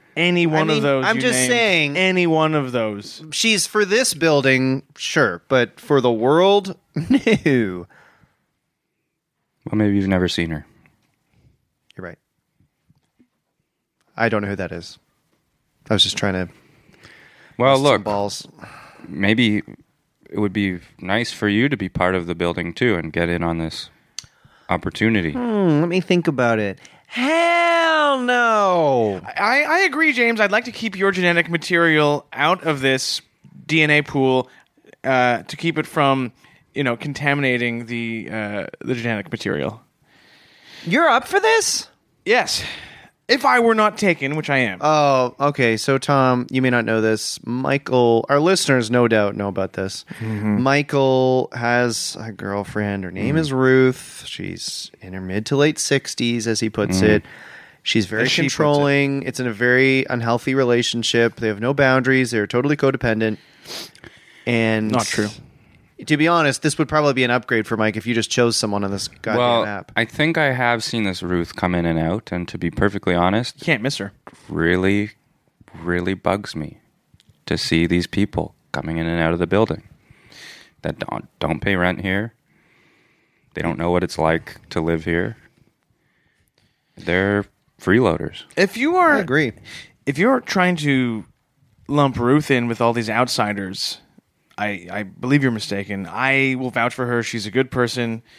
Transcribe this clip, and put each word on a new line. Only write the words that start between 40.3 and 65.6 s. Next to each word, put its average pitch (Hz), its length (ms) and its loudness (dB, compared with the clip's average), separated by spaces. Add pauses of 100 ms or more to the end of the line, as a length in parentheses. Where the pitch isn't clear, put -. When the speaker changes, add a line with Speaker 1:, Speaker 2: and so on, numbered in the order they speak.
Speaker 2:
You're 285 240 2
up 254 180 2
for 392 140 0
this? 440 480 0 (360)
Speaker 1:
Yes. 208 400 0 (640)
If 247 160 2
I 254 140 4
were 233 160 4
not 214 240 2
taken, 156 380 0
which 151 140 -6
I 139 80 2
am. 104 220 -2
Speaker 2:
Oh, 143 600 2
okay. 135 360 2
So, 135 220 0
Tom, 131 500 2
you 131 140 -2
may 127 80 2
not 120 140 2
know 113 160 0
this. 110 440 -2
Michael, 123 840 2
our 143 100 2
listeners 147 500 2
no 120 200 4
doubt 107 260 2
know 101 140 -4
about 95 240 -4
this. 95 320 -8 (160)
Speaker 1:
Mm-hmm. 107 420 -2
Speaker 2:
Michael 135 920 2
has 120 680 0
a 110 100 -10
girlfriend. 101 720 -4
Her 90 80 -8
name 104 240 -4
Speaker 3:
Mm. 160 40 2
Speaker 2:
is 151 140 -2
Ruth. 131 720 2
She's - 760 -12
in 92 120 -16
her 95 80 -8
mid 95 260 -4
to 143 100 -2
late 147 240 2
sixties, 120 640 -2
as 110 140 -2
he 113 100 -2
puts 95 300 0
Speaker 3:
Mm. 107 80 4
Speaker 2:
it. 107 160 4 (580)
She's 110 240 0
very 110 180 -2
Speaker 1:
As 131 60 0
she 170 120 0
puts 135 120 -2
it. - 20 -10
Speaker 2:
controlling. 143 680 2
It's 127 160 -6
in 127 80 -2
a 113 40 -4
very 127 560 4
unhealthy 120 460 -2
relationship. 120 840 0
They 117 120 -4
have 104 120 -4
no 127 140 0
boundaries. 131 560 2
They're 107 160 -2
totally 139 300 0
codependent. 113 640 0 (1080)
And 110 460 0
Speaker 1:
Not 117 140 0
true. 107 220 -2 (760)